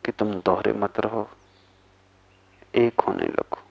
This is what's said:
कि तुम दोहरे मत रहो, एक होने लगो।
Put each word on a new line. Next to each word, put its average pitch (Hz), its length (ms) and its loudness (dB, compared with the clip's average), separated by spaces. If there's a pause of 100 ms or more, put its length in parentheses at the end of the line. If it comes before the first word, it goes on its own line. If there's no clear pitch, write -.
कि - 80 -4
तुम 107 240 -2
दोहरे 98 380 2
मत 104 260 -4
रहो, 110 280 -2 (1500)
एक 117 260 4
होने - 260 0
लगो। - 440 -4